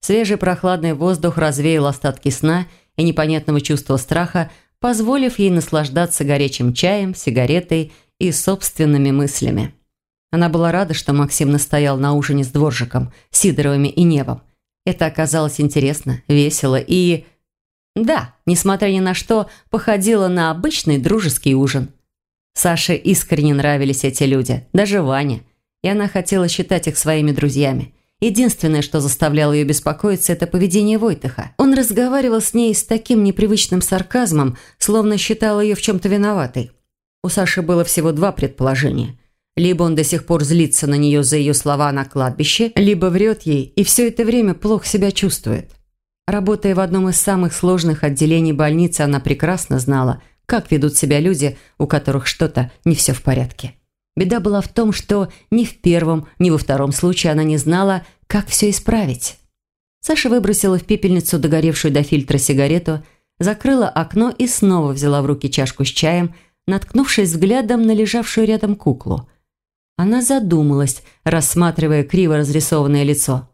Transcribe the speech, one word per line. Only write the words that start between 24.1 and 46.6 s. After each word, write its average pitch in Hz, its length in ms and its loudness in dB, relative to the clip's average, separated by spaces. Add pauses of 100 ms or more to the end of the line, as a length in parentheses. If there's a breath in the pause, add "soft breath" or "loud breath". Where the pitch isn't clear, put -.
люди, 127 500 0
даже 196 280 2
Ваня, 135 400 -2 (420)
и - 60 0
она 202 180 -2
хотела 185 400 0
считать 175 400 -2
их 151 100 -4
своими 151 340 0
друзьями. 135 640 -2 (260)
Единственное, 202 640 0
что 151 200 -2
заставляло 147 520 0
её 147 120 2
беспокоиться, 151 680 -2
это 170 160 -2
поведение 202 500 2
Войтаха. 151 600 -4
Он 269 160 4
разговаривал 247 680 0
с - 120 -4
ней 233 200 2
с - 100 -2
таким 220 400 0
непривычным 196 580 0
сарказмом, 175 760 0 (200 loud breath)
словно 214 400 0
считал 214 440 -2
её 208 140 0
в 202 60 -8
чём-то 196 260 -2
виноватой. 190 640 -2 (500)
У 185 80 -4
Саши 180 320 -2
было 170 220 2
всего 165 280 0
два 165 200 0
предположения. 131 880 -2 (360)
Либо 175 280 2
он 165 120 2
до 156 80 2
сих 156 220 -4
пор 165 180 0
злится 156 440 2
на 143 80 2
неё 147 260 2
за 143 160 0
её 143 160 0
слова 143 380 0
на 139 140 -4
кладбище, 143 680 -2
либо 196 320 2
врёт 208 360 0
ей 143 320 -2
и 202 80 2
всё 240 240 2
это 233 160 -2
время 226 300 2
плохо 208 340 -2
себя 196 240 0
чувствует. - 600 -4 (540)
Работая 208 480 0